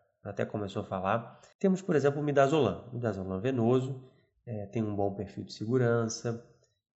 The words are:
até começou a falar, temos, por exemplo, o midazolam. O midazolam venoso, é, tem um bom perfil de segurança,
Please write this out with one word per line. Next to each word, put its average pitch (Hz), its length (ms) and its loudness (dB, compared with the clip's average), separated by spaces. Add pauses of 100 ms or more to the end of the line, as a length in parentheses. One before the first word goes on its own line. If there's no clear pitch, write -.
(240)
até 104 220 -4
começou 104 380 -6
a - 20 -10
falar, 98 560 -2 (180)
temos, 190 220 4
por 156 160 2
exemplo, 139 240 2
o - 20 -2
midazolam. 139 680 4
O - 60 -12
midazolam 95 460 -4
venoso, 127 680 0 (360)
é, 107 220 -8
tem 113 140 -2
um 104 140 -2
bom 98 180 0
perfil 101 300 -8
de - 100 -14
segurança, 117 920 0 (520)